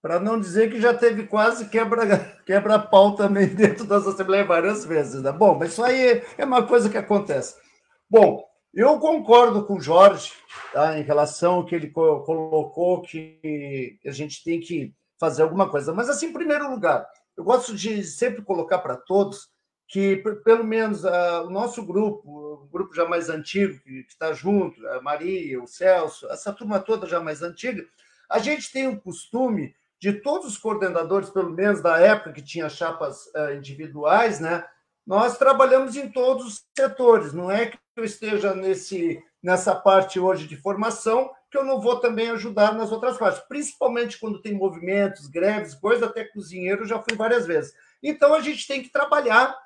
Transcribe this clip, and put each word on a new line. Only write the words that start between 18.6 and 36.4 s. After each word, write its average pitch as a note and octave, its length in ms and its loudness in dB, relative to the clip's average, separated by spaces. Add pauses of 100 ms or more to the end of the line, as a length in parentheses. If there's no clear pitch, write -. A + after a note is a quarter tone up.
pra C3+ 160 -6
todos G3 540 -2 (380)
que, G3 300 0
p-, G#3 180 -6
pelo A3+ 280 4
menos, A3 420 -2
ah, F3 380 0
o F3 60 -10
nosso A3 360 -6
grupo, D3+ 760 -6
o C#3 80 -20
grupo F#3 240 -8
já E3+ 100 0
mais E3+ 240 -4
antigo, F3 540 -4
que, C3 200 -18
que - 140 -20
tá D#3+ 140 -4
junto, E3 560 -4
a B2+ 140 -8
Maria, D3+ 600 -6
o A#2+ 60 -18
Celso, F3 640 0
essa - 220 -10
turma G#3 260 -4
toda G3 260 -4
já E3+ 140 -2
mais D#3 240 -8
antiga, F3 420 -10 (440)
a A3+ 100 0
gente C4 320 -6
tem C4+ 160 -4
o G#3 120 -6
costume G3+ 760 -6 (240)
de G3+ 140 0
todos C#4+ 340 -6
os A3+ 100 -12
coordenadores, F#3+ 720 -4
pelo F3+ 220 -4
menos G3 300 0
da E3 180 2
época G#3 320 4
que C#3+ 100 -18
tinha D#3 280 -8
chapas, D#3+ 680 -8
eh, D3 200 -4
individuais, D3 840 0
né, E3+ 260 -4 (400)
nós A3+ 320 0
trabalhamos C4 580 4
em C#4 140 -8
todos B3+ 360 0